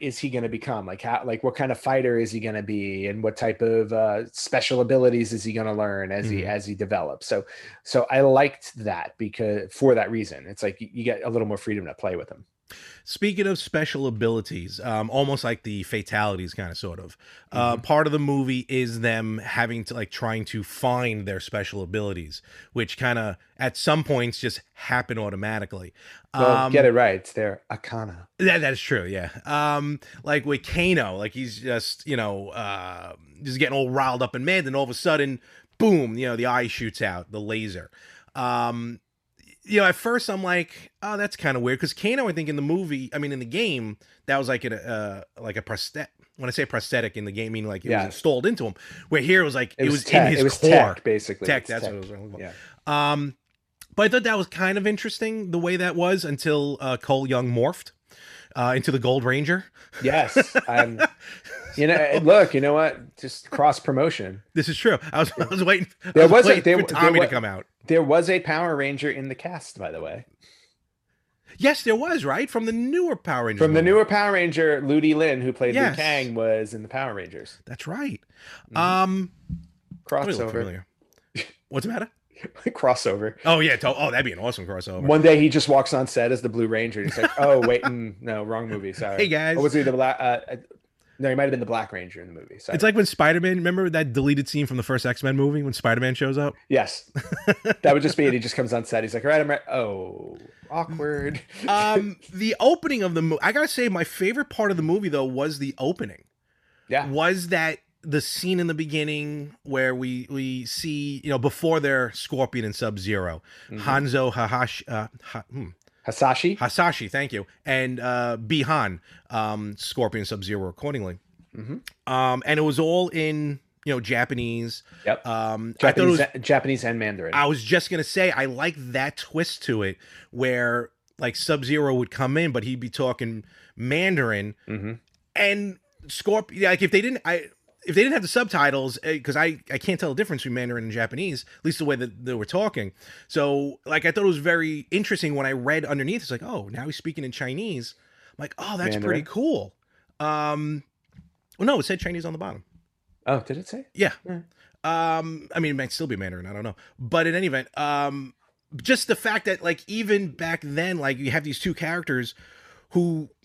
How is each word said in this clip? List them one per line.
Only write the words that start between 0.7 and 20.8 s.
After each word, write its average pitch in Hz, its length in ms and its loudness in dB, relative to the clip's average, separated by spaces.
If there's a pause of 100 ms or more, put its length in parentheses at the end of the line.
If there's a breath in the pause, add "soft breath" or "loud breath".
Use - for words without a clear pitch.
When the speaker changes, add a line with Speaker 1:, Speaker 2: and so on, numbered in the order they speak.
Speaker 1:
Like, 95 140 -12
how, 117 240 -2
like, 117 180 -4
what 127 140 -2
kind 131 160 0
of - 80 -6
fighter 131 380 2
is 113 120 0
he 110 100 -6
gonna 107 220 -6
be? 98 440 -4
And 107 160 -6
what 110 160 -2
type 117 240 -2
of, 113 300 2
uh, 110 340 0
special - 560 0
abilities 120 500 4
is 107 100 -6
he 110 100 -6
gonna 107 220 -2
learn 98 380 -2
as 101 160 -2
he, 98 120 -2
Speaker 2:
Mm-hmm. 95 100 -4
Speaker 1:
as 104 160 -4
he 104 80 -6
develops? 95 520 -4
So, 98 200 0 (360 loud breath)
so - 280 2
I 131 100 4
liked 139 640 4
that 87 320 -6
because, 104 560 -4
for 135 220 6
that 107 160 0
reason, 85 360 -8
it's 101 160 -12
like, 98 180 -4
y-, 110 120 -12
you 113 120 -8
get 113 200 -4
a 120 60 -4
little 113 180 0
more 104 80 -4
freedom 101 300 -6
to 73 80 -12
play 92 220 -4
with 73 140 -10
him. - 140 -20 (580 loud breath)
Speaker 2:
Speaking 202 460 -2
of 190 100 0
special 151 480 -4
abilities, 110 720 -4
um, 110 320 -4
almost 139 320 0
like 117 220 -4
the 104 180 -6
fatalities 104 720 -2
kinda, 87 220 -10
sort 90 240 -10
of, 85 160 -20 (340 soft breath)
uh, 120 260 0
Speaker 1:
Mm-hmm. 117 60 -8
Speaker 2:
part 156 240 2
of 147 60 0
the 151 80 2
movie 135 480 0
is 120 320 -2
them 113 380 -2
having 117 460 -2
to, 120 100 -10
like, 110 180 -8
trying 110 320 -4
to 107 180 -8
find 120 640 -2